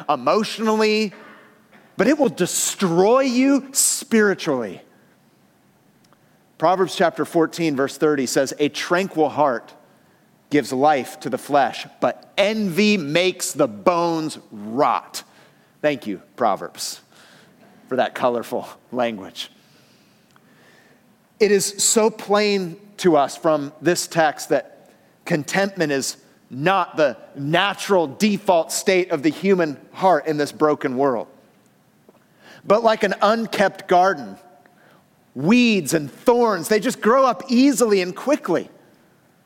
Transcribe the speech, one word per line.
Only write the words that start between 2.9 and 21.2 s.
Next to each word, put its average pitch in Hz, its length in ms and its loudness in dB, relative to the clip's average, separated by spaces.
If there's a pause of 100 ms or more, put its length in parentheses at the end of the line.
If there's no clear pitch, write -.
you 269 500 2
spiritually. 165 1120 -2 (1800)
Proverbs 175 380 0
chapter 165 280 0
fourteen, 160 520 0
verse 131 240 -2
thirty 151 260 2
says, 135 320 0
"A 147 120 0
tranquil 170 600 -2
heart 127 440 -2 (760)
gives 139 240 0
life 135 460 0
to - 100 -10
the 120 80 -2
flesh, 135 480 -2 (140)
but - 360 -4
envy 208 640 2
makes 175 540 -2
the 139 160 0
bones 160 720 -2 (120)
rot." 113 680 -4 (640)
Thank 147 240 -4
you, 92 160 -8 (120)
Proverbs, - 680 -4 (840)
for 127 100 -4
that 110 180 -2
colorful 117 520 -4 (240)
language. 113 600 -6 (1900)